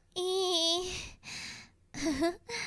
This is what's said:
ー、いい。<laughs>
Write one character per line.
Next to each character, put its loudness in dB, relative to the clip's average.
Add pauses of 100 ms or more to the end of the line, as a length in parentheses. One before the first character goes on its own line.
(140)
ー、 -4
い 4
い。 -4 (1000)
<laughs> 0 (280)